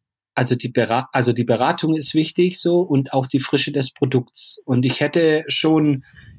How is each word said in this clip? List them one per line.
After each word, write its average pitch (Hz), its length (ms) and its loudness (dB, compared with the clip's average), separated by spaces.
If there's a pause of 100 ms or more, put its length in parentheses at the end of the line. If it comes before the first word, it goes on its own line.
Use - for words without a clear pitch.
(360)
also 127 180 0
die 123 140 -4
Bera-, 120 440 0
also 123 200 2
die 123 100 -2
Beratung 139 540 0
ist 147 180 -4
wichtig 180 460 0
so 175 220 2
und 139 300 0
auch 131 140 0
die 131 140 0
Frische 143 320 -2
des 135 200 -4
Produkts. - 720 -4
Und 127 200 0
ich 131 160 -2
hätte 156 480 2
schon 151 560 2 (340)